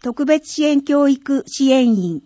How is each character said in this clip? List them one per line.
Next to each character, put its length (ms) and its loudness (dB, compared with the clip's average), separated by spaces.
特 240 -6
別 240 0
支 160 -4
援 160 2
教 300 2
育 360 -2
支 240 0
援 240 4
員、 320 -4